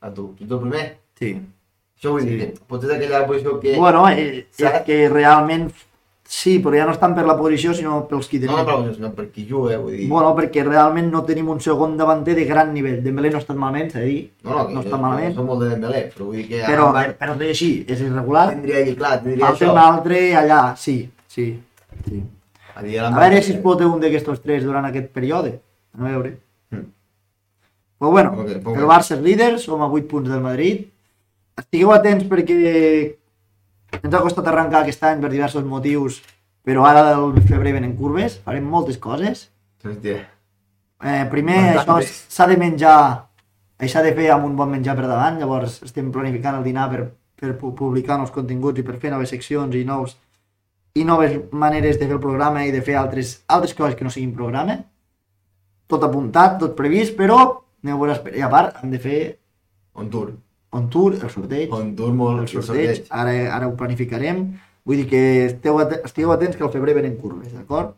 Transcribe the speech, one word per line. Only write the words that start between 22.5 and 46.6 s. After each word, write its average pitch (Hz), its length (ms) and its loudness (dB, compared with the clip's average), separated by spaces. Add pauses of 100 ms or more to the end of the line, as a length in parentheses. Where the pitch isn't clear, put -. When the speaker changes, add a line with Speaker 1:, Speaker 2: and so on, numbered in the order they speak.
Speaker 1:
A 101 60 -16
dia 107 220 -6
de 117 80 -2
la 123 40 0
Speaker 2:
A - 40 4
veure 185 180 8
Speaker 1:
mà, 202 60 6
Speaker 2:
si 196 80 -2
es 185 60 -2
Speaker 1:
eh. - 40 -4
Speaker 2:
pot 185 200 2
un 165 200 2
d'aquestos 147 400 -2
tres 143 220 -2
durant 139 220 -4
aquest 131 260 -8
període. 135 500 -4 (360)
A 120 60 -8
veure. 131 340 -6 (340)
Speaker 1:
Mm. 113 100 -10 (1160)
Speaker 2:
Però 143 120 2
bueno, 190 220 4
Speaker 1:
Ok, - 160 -6
Speaker 2:
el 95 160 -8
Speaker 1:
ok. 117 120 -4 (120)
Speaker 2:
Barça 165 260 4
és 135 60 -6
líder, 226 380 2
som 156 220 -6
a 147 60 0
vuit 147 200 -2
punts 139 220 -6
del 131 120 -4
Madrid. 151 460 -4 (680)
Estigueu 180 360 2
atents 202 320 4
perquè 170 920 2 (880)
ens 151 100 2
ha 180 60 6
costat 175 280 0
arrencar 156 340 4
aquest 147 220 -4
any 156 180 2
per 143 100 -2
diversos 143 320 -2
motius, 135 580 -4 (440)
però 131 200 4
ara 147 300 8
del 143 280 4
febrer 135 280 4
venen 123 240 -4
curves, 160 480 -4
farem 139 220 -6
moltes 143 320 -2
coses. 151 520 -6 (320)
Speaker 1:
Hòstia. 101 460 -8 (760)
Speaker 2:
Eh, 139 300 -2
primer, 170 460 4
Speaker 1:
Fantàstic. 147 100 0
Speaker 2:
això 170 140 4
s-, - 260 -8
s'ha 180 200 4
de 185 100 6
menjar, 151 720 6 (520)
eh, 131 80 -4
s'ha 160 140 0
de 160 120 4
fer 160 180 2
amb 143 140 4
un 143 120 -4
bon 139 120 0
menjar 135 280 -2
per 127 100 -4
davant, 139 320 0
llavors 131 440 -6
estem 135 280 -8
planificant 135 460 -4
el 127 80 -6